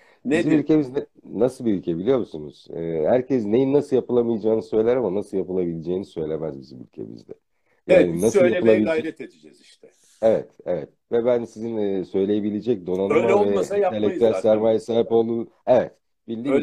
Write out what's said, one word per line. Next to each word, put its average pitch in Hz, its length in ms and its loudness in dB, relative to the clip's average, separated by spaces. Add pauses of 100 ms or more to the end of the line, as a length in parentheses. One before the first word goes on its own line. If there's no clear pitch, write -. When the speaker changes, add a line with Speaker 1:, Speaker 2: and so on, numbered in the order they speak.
(260)
Speaker 1:
Bizim 151 260 0
Speaker 2:
Nedir? 151 120 4
Speaker 1:
ülkemizde 143 420 0 (200)
nasıl 123 400 -2
bir 110 80 2
ülke 85 240 -4
biliyor 117 220 0
musunuz? 76 540 -12
E, 80 60 -10 (280)
herkes 123 380 0
neyin 135 280 2
nasıl 143 220 0
yapılamayacağını 113 680 0
söyler 113 320 0
ama 104 200 -2
nasıl 101 220 -4
yapılabileceğini 90 680 -4
söylemez 78 540 -6
bizim 65 220 -20
ülkemizde. 57 520 -16 (540)
Speaker 2:
Evet, 180 140 6
Speaker 1:
Yani 170 120 2
Speaker 2:
biz - 100 -2
Speaker 1:
nasıl 147 160 4
Speaker 2:
söylemeye 113 400 4
Speaker 1:
yapılabilecek- 107 60 2
Speaker 2:
gayret 160 360 -4
edeceğiz 71 400 -20
işte. - 280 -20 (320)
Speaker 1:
Evet, 107 280 2 (160)
evet. 82 240 -4 (220)
Ve 117 140 0
ben 120 200 2
sizin, 113 320 -8
e, 98 280 -2
söyleyebilecek 101 840 -2
donanıma 95 280 0
Speaker 2:
Öyle 117 120 2
Speaker 1:
ve 117 60 4
Speaker 2:
olmasa - 440 0
yapmayız 113 280 0
Speaker 1:
entelektüel 117 280 2
Speaker 2:
zaten. 92 160 -4
Speaker 1:
sermaye 110 300 2
sahip 113 320 -2
olduğu-, 117 360 0 (200)
evet, 113 240 2 (360)
bildiğim 117 280 -6
Speaker 2:
Öyle 143 80 2